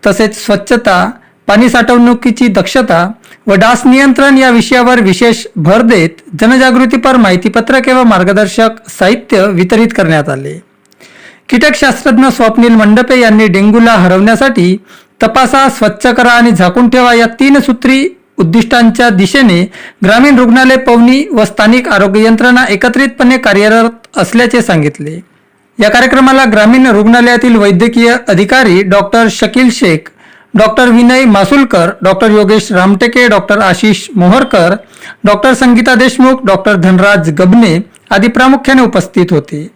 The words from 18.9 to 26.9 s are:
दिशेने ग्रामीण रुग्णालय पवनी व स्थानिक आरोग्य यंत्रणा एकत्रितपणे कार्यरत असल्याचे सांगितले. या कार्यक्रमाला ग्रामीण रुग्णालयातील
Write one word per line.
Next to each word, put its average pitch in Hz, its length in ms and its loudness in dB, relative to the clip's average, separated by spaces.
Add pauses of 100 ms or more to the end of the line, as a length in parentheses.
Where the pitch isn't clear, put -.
दिशेने 190 600 0 (340)
ग्रामीण 247 340 2
रुग्णालय 254 380 2
पवनी 254 560 0
व 220 120 0
स्थानिक 226 440 -2
आरोग्य 208 360 0
यंत्रणा 240 440 2
एकत्रितपणे 247 720 -2
कार्यरत 220 520 0 (260)
असल्याचे 233 460 -2
सांगितले. 156 580 -4 (640)
या 208 80 2
कार्यक्रमाला 262 600 0
ग्रामीण 226 340 2
रुग्णालयातील 233 720 2